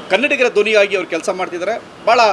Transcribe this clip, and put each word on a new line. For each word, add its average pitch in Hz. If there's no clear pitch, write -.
ಕನ್ನಡಿಗರ 254
ಧ್ವನಿಯಾಗಿ 202
ಅವ್ರು 180
ಕೆಲಸ 165
ಮಾಡ್ತಿದ್ದಾರೆ. 180
ಭಾಳ 285